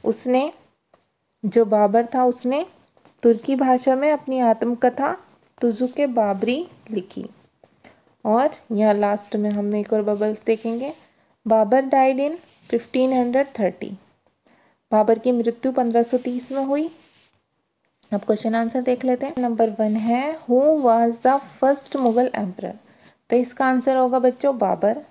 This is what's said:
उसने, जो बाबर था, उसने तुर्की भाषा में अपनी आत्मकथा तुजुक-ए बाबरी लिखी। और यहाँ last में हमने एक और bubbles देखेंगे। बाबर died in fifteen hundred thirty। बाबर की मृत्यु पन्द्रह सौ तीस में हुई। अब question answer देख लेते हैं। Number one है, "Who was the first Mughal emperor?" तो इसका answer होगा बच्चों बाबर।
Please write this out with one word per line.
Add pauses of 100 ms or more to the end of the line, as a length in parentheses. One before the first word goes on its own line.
उसने, (920)
जो
बाबर
था,
उसने (560)
तुर्की
भाषा
में
अपनी
आत्मकथा (440)
तुजुक-ए
बाबरी (220)
लिखी। (960)
और (220)
यहाँ
last
में
हमने
एक
और
bubbles
देखेंगे। (520)
बाबर
died
in (340)
fifteen
hundred (100)
thirty। (1000)
बाबर
की
मृत्यु
पन्द्रह
सौ
तीस
में
हुई। (1200)
अब
question
answer
देख
लेते
हैं।
Number
one
है, (120)
"Who (220)
was
the (220)
first
Mughal
emperor?" (580)
तो
इसका
answer
होगा
बच्चों
बाबर।